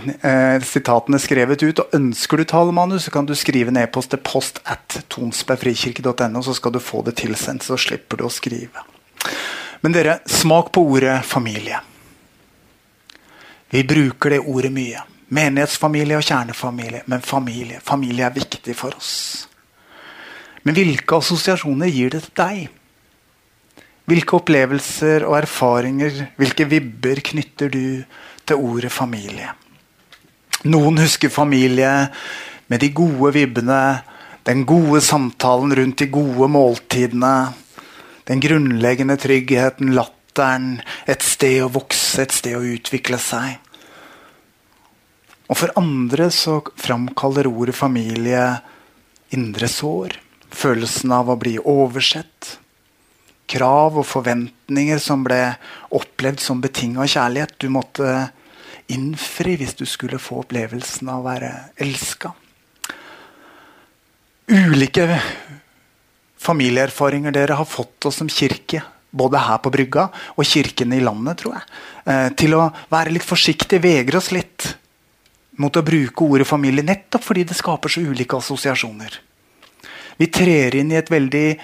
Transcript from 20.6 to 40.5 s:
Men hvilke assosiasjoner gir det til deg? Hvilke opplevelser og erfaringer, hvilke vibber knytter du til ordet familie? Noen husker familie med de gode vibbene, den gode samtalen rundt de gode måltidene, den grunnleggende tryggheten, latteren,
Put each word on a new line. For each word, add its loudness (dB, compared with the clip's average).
Men 2
hvilke 2
assosiasjoner 0
gir 0
det -6
til -20
deg? -2
Hvilke 2
opplevelser 2
og 2
erfaringer, 0
hvilke 2
vibber 0
knytter -4
du -4
til 2
ordet -2
familie? -6
Noen 6
husker 2
familie 4
med 2
de 2
gode 4
vibbene, 2
den 2
gode 6
samtalen 2
rundt 2
de -2
gode 2
måltidene, 2
den 0
grunnleggende 2
tryggheten, 2
latteren, -2